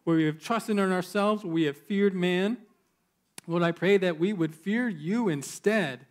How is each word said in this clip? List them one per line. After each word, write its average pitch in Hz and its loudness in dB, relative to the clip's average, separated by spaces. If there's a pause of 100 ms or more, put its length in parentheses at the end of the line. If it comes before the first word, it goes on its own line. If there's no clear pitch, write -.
where 165 2
we 160 2
have 156 -2
trusted 220 -2
in 190 2
ourselves, 202 0
where 165 -6
we 165 2
have 143 -2
feared 202 0
man. 185 0 (880)
Lord, 170 0
I 170 2
pray 190 2
that 175 0
we 196 0
would 160 -2
fear 233 -2
you 190 -2
instead, 151 -2